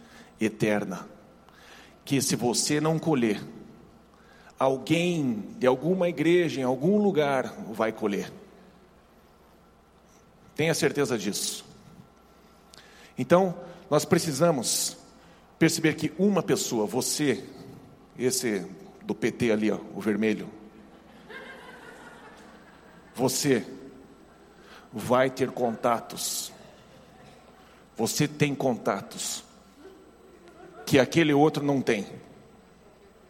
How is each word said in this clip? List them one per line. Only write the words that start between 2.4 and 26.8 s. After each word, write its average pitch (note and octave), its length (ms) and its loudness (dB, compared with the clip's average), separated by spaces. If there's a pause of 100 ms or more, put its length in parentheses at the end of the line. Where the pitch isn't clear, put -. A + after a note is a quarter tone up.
não D#3+ 160 2
colher, A#2+ 440 2 (1160)
alguém C3+ 1040 0
de B2 80 4
alguma F3 420 2
igreja, D#3+ 500 2
em C3 40 -2
algum C3 340 2
lugar, D3 560 2 (180)
vai A2 220 0
colher. G2 400 -2 (2250)
Tenha D#3 180 0
certeza C3 440 0
disso. - 460 -6 (1500)
Então, F3 400 4 (320)
nós D3+ 140 4
precisamos E3 960 0 (600)
perceber D#3+ 340 4
que - 240 -4
uma F#3+ 240 4
pessoa, A2+ 460 0
você, B2 580 0 (720)
esse A#2 480 0 (380)
do G#2 100 -6
P A#2+ 180 0
T A#2 200 0
ali, G#2+ 180 2
ó, F#2+ 80 0 (160)
o G2 60 -10
vermelho, G2+ 500 0 (2750)
você B2 540 2 (1200)
vai A#2+ 380 2
ter C3 220 -2
contatos. - 1000 -2 (1400)